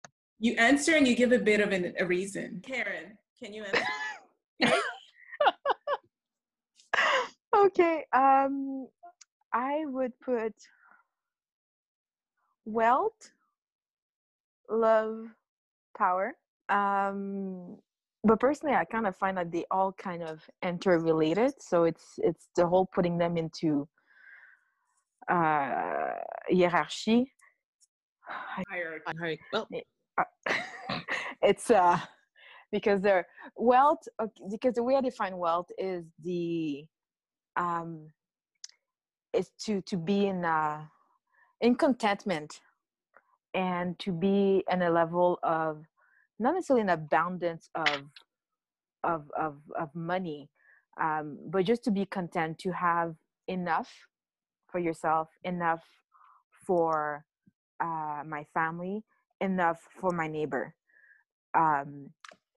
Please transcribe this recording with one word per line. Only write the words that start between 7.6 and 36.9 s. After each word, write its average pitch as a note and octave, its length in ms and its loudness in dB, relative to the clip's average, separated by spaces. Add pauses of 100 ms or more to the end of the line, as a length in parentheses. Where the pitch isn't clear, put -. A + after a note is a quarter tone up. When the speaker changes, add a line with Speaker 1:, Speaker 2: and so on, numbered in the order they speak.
Speaker 2:
Okay, E4+ 480 2
um, C4+ 720 2 (680)
I C#4 320 0
would C4 340 -4
put A3+ 340 -4 (2000)
wealth, A#3 680 0 (1400)
love, A3 560 2 (720)
power. G3 380 0 (340)
Um, G3 1080 -2 (460)
but G#3+ 160 6
personally, C#4 360 0
I E3+ 100 2
kind A3+ 220 -4
of F#3 80 -4
find F#3+ 220 -2
that E3+ 140 -4
they E3+ 200 -4
all F#3+ 220 0
kind F3 300 -8
of D#3+ 180 -10 (220)
interrelated. E3+ 960 2
So E3+ 260 2
it's, E3 180 -2 (140)
it's - 380 -2
the F3 120 4
whole F#3 260 4
putting F3 240 0
them E3+ 200 0
into, D#3 500 -2 (1400)
uh, C#3 840 0 (360)
hierarchy. F3+ 840 2 (1400)
Speaker 1:
Hierarchy. E3 400 -8
Speaker 3:
Hierarchy. D#3+ 320 -6 (120)
Well. G#3 160 -4 (500)
Speaker 2:
Uh, F#3 60 4 (240)
<laughs> - 920 -6
it's, - 300 4
uh, F3+ 280 6 (720)
because G3+ 300 2
they're F#3+ 240 4 (300)
wealth, C4 500 4 (160)
okay, A3 300 -10
because A3 240 0
the A#3 80 -2
way C4 120 2
I C4+ 60 2
define G#3+ 360 -4
wealth F3 400 -2
is F#3 260 -6 (200)
the, E3 600 -4 (720)